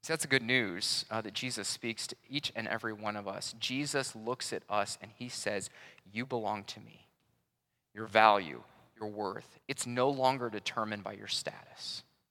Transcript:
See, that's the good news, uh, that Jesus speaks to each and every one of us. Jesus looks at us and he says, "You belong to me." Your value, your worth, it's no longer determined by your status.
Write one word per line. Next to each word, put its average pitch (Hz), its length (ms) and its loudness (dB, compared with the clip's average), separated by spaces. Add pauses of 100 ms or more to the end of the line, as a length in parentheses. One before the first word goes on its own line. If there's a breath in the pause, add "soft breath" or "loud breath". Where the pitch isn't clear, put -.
See, - 120 -2
that's 160 100 0
the 151 60 -6
good 135 140 6
news, 113 680 2
uh, 110 80 0
that 110 140 -6
Jesus 117 340 -4
speaks - 400 -4
to - 80 -8 (140)
each 147 260 -4
and 113 140 -4
every 110 240 -2
one 104 240 -4
of 101 100 -6
us. - 320 -6
Jesus 135 560 -2
looks 113 380 -4
at 104 160 -4
us 101 320 0
and 110 100 -16
he - 160 -10
says, 101 420 -4 (360 loud breath)
"You 110 200 -4
belong 107 400 -2
to - 140 -12
me." - 300 -20 (840)
Your 110 120 -6
value, 101 580 8 (340)
your 107 120 -6
worth, 104 580 -6
it's - 180 -4
no 127 240 4
longer 131 400 4
determined 107 540 -4
by 101 100 -6
your 104 140 -12
status. - 760 -6 (280)